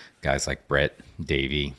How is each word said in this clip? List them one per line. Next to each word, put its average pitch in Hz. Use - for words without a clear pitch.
guys 69
like -
Brett, 71
Davey, 69